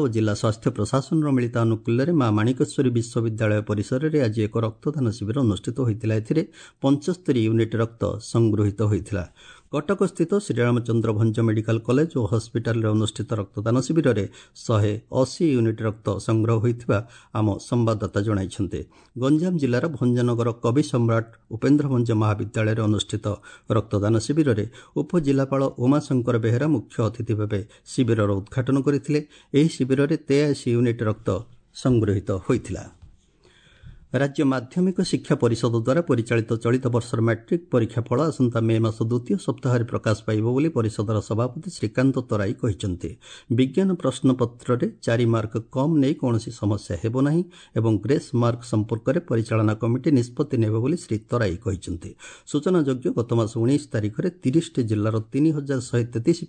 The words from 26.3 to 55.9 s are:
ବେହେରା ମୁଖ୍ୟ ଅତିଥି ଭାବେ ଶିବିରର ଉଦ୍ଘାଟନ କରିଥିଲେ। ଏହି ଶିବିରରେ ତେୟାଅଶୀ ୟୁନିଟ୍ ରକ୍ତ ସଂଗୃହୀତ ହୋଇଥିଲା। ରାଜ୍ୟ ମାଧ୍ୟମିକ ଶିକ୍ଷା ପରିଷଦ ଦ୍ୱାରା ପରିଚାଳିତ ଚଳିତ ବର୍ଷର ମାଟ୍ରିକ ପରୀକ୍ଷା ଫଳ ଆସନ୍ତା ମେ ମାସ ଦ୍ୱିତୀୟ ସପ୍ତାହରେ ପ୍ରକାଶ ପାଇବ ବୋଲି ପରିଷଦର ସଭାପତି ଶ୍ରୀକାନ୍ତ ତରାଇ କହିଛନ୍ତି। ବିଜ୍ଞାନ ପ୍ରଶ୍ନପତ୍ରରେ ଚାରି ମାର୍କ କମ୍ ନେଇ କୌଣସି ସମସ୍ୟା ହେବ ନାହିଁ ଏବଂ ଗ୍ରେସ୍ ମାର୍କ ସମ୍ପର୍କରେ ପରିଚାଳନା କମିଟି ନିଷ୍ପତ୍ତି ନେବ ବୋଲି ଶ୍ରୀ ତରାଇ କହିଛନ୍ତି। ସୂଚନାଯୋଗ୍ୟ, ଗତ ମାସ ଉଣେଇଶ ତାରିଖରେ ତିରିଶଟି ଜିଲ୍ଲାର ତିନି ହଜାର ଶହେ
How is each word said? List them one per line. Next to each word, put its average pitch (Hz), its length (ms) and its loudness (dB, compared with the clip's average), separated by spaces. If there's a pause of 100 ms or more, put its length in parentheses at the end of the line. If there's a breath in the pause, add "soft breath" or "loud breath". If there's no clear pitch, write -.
ବେହେରା 117 300 2
ମୁଖ୍ୟ 131 340 -2
ଅତିଥି 113 320 -2
ଭାବେ 104 260 -2 (260 soft breath)
ଶିବିରର 110 460 2
ଉଦ୍ଘାଟନ 117 500 -2
କରିଥିଲେ। 139 200 0 (520 soft breath)
ଏହି 151 160 6
ଶିବିରରେ 147 480 0
ତେୟାଅଶୀ 143 540 0
ୟୁନିଟ୍ 120 320 2
ରକ୍ତ 107 260 -2 (440)
ସଂଗୃହୀତ 107 560 2 (160)
ହୋଇଥିଲା। 104 380 -2 (1300 soft breath)
ରାଜ୍ୟ 139 300 0
ମାଧ୍ୟମିକ 135 580 0
ଶିକ୍ଷା 147 340 0
ପରିଷଦ 117 460 0
ଦ୍ୱାରା 131 200 0
ପରିଚାଳିତ 117 500 0 (100)
ଚଳିତ 127 260 0
ବର୍ଷର 117 340 -2
ମାଟ୍ରିକ 113 400 0 (100)
ପରୀକ୍ଷା 117 300 0
ଫଳ 123 200 -2
ଆସନ୍ତା 127 400 0
ମେ 113 180 2
ମାସ 110 220 0
ଦ୍ୱିତୀୟ 123 400 -2
ସପ୍ତାହରେ 123 480 0
ପ୍ରକାଶ 110 340 -2
ପାଇବ 107 300 0
ବୋଲି 147 160 2
ପରିଷଦର 110 500 -2
ସଭାପତି 123 540 -4
ଶ୍ରୀକାନ୍ତ 127 480 0
ତରାଇ 104 320 -2
କହିଛନ୍ତି। 92 560 -4 (420 loud breath)
ବିଜ୍ଞାନ 135 460 2
ପ୍ରଶ୍ନପତ୍ରରେ 127 920 0 (140)
ଚାରି 120 240 2
ମାର୍କ 113 300 0 (180)
କମ୍ 143 240 0
ନେଇ 135 160 2
କୌଣସି 117 380 -2
ସମସ୍ୟା 104 500 -4
ହେବ 110 200 -2
ନାହିଁ 147 200 2 (340 loud breath)
ଏବଂ 113 220 2
ଗ୍ରେସ୍ 117 380 -2
ମାର୍କ 117 280 0
ସମ୍ପର୍କରେ 113 560 -2
ପରିଚାଳନା 110 540 0
କମିଟି 123 380 -2
ନିଷ୍ପତ୍ତି 131 460 0
ନେବ 110 200 2
ବୋଲି 135 200 0
ଶ୍ରୀ - 280 -4
ତରାଇ 110 320 -2
କହିଛନ୍ତି। 92 540 -6 (340 loud breath)
ସୂଚନାଯୋଗ୍ୟ, 147 600 0 (100)
ଗତ 120 160 -2
ମାସ 113 240 0
ଉଣେଇଶ 131 320 2
ତାରିଖରେ 110 480 -2
ତିରିଶଟି 143 460 0
ଜିଲ୍ଲାର 107 320 0 (180)
ତିନି 151 180 2
ହଜାର 139 300 -2
ଶହେ 120 240 -2